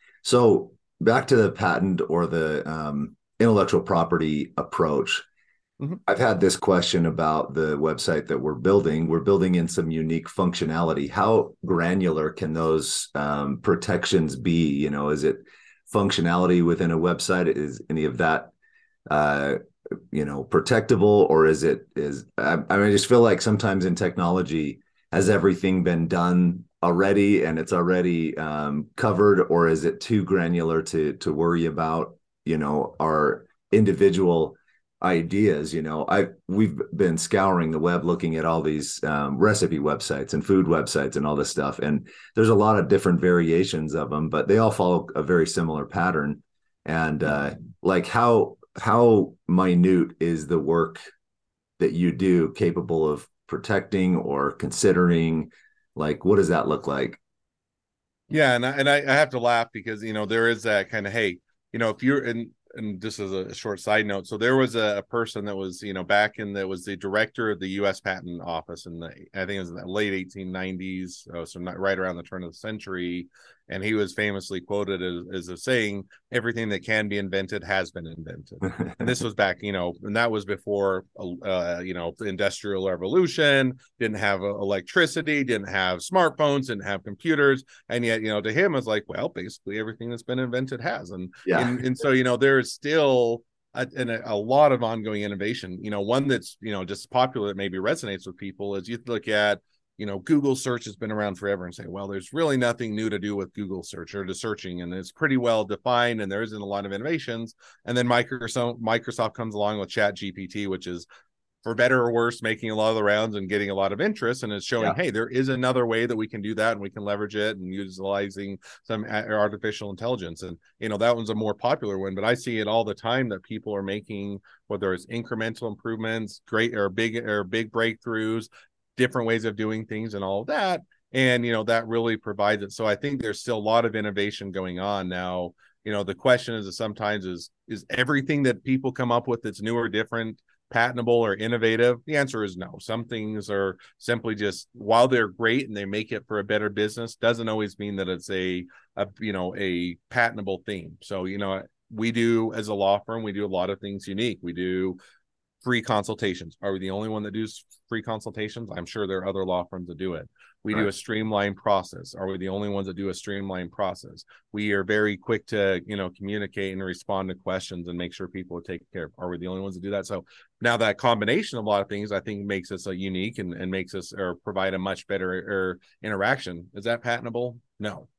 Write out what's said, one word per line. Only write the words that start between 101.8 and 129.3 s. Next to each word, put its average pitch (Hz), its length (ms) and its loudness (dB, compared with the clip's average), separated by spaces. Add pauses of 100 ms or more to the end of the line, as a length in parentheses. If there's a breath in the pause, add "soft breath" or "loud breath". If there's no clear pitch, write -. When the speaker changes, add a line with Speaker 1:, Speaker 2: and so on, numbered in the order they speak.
Speaker 2:
"Well, 98 220 -10
there's 95 240 -10
really 151 240 2
nothing 120 400 0
new 110 140 -2
to 101 80 -2
do 101 180 -4
with 95 160 -6
Google 95 300 -8
search - 320 -14
or 101 100 -6
to 92 100 -6
searching, 92 460 -6
and 87 120 -8
it's 90 200 -10
pretty 143 240 2
well 117 280 4
defined, 120 580 0
and 95 100 -4
there 104 100 -2
isn't 107 180 -8
a 101 40 -8
lot 98 220 -4
of 98 60 -6
innovations." 117 640 -6 (300 soft breath)
And 120 120 -2
then 123 120 2
Microsoft, 120 720 0
Microsoft 113 540 -2
comes 110 200 -6
along 104 240 0
with 95 120 -6
Chat 104 260 0
G 98 160 -10
P 95 160 -10
T, 104 180 -8
which 92 200 -6
is, 87 200 -10 (560 soft breath)
for 117 120 -4
better 123 280 4
or 120 100 2
worse, 117 300 0
making 110 280 -2
a 107 40 -2
lot 107 140 2
of 110 80 2
the 107 80 0
rounds 107 320 2
and 95 140 -6
getting 101 180 0
a 98 60 -2
lot 98 180 0
of 101 80 -6
interest, 143 420 -2
and 107 100 -6
it's 101 120 -6
showing, 113 220 0
Speaker 1:
Yeah. 82 80 0
Speaker 2:
"Hey, 160 160 -2
there 113 180 -2
is 131 220 0
another 127 360 2
way 113 200 0
that 120 100 -2
we 107 100 -2
can 107 140 -10
do 107 140 -6
that, 110 180 2
and 101 80 -6
we 98 100 -8
can 104 140 -12
leverage 101 320 -4
it 104 220 -2
and 92 140 -10
utilizing 98 840 -6 (260 loud breath)
some 110 200 -6
a-, 107 260 -4
artificial 104 600 0
intelligence." 95 520 -6
And, 90 140 -12 (240)
you 110 80 -4
know, 107 80 -2
that 117 180 4
one's 113 160 -4
a 110 40 0
more 107 200 -2
popular 113 440 -2
one, 95 160 -6
but 98 100 -6
I 120 100 4
see 123 240 -4
it 107 80 -2
all 113 160 2
the 104 120 -4
time 123 340 -2
that 95 160 -8
people 107 300 -8
are 98 80 -4
making, 101 580 -8 (280 soft breath)
whether 98 260 -2
it's 90 120 -10
incremental 113 600 -6
improvements, 110 800 -6
great 117 260 0
or 101 140 0
big, 113 300 -2
or 107 260 -2
big 110 260 -4
breakthroughs, 113 800 -2 (500 soft breath)
different 127 280 2
ways 113 200 0